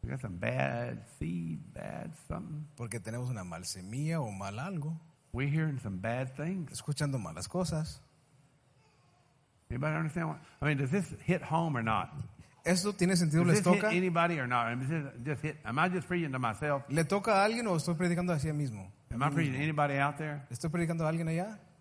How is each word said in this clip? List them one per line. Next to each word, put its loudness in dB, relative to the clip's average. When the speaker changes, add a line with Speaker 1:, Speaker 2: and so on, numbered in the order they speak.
Speaker 1:
We -6
got -4
some -6
bad -2
seed, -4
bad -10
something. -8
Speaker 2:
Porque -8
tenemos -6
una -4
mal -8
semilla -4
o -4
mal -6
algo. -6
Speaker 1:
We're 0
hearing 0
some -6
bad -2
things. -4
Speaker 2:
Escuchando -2
malas -8
cosas. -2
Speaker 1:
Anybody 0
understand -2
what, -6
I 2
mean, 4
does 0
this 2
hit 4
home 2
or 0
not? 2
Speaker 2:
¿Esto 2
tiene 4
sentido? 6
Speaker 1:
Does 8
Speaker 2:
¿Les 6
Speaker 1:
this 6
hit 4
Speaker 2:
toca? 4
Speaker 1:
anybody 4
or 0
not? 2
Am -2
I -2
just, -4
just -2
hit, -4
am -2
I 6
just -2
preaching 0
to -2
myself? 0
Speaker 2:
¿Le 2
toca 4
a 8
alguien 2
o 2
estoy 0
predicando 2
así 0
a -2
mí 0
mismo? -6
Speaker 1:
Am 0
I 4
preaching 2
to -2
anybody 2
out 2
there? -6
Speaker 2:
¿Estoy -6
predicando 0
a 4
alguien 0
allá? -2